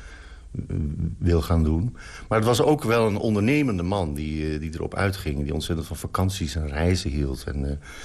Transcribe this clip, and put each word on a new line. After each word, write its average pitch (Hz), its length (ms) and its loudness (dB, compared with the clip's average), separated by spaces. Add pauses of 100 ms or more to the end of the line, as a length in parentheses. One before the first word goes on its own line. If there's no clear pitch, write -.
(1160)
wil 85 240 4
gaan 82 220 4
doen. 80 320 2 (320)
Maar - 100 2
het 110 100 4
was 120 140 4
ook 147 220 4
wel 113 240 4
een 104 100 2
ondernemende 110 680 2
man 90 300 0
die, 78 400 -2
eh, 76 60 -2
die 78 140 -6
erop 80 220 -6
uitging, 82 480 0
die 71 100 -2
ontzettend 80 340 -2
van 80 100 -8
vakanties 92 580 -2
en 78 120 -2
reizen 82 420 2
hield. 69 340 -2
En, 71 220 -4
eh, 71 60 -2 (340)